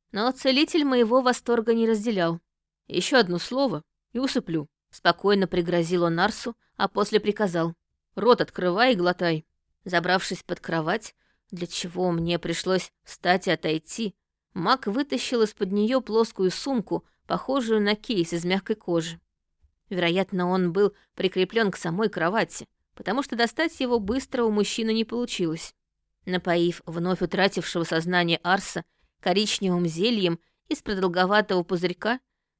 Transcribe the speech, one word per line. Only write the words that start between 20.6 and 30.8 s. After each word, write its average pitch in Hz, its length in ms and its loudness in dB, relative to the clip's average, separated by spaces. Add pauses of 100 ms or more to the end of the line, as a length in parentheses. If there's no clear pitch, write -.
был 202 220 2 (200)
прикреплен 190 560 0
к - 60 -8
самой 185 340 -2
кровати, 180 560 -2 (280)
потому 247 280 -4
что 247 140 -8
достать 269 440 -2
его 247 180 0
быстро 240 460 -2
у 220 60 2
мужчины 214 420 0
не 226 120 0
получилось. 202 680 -4 (520)
Напоив 175 580 0
вновь 175 380 -2
утратившего 185 640 0
сознание 170 580 0
Арса 190 420 -2 (360)
коричневым 185 640 0
зельем 175 520 0 (300)
из - 140 -4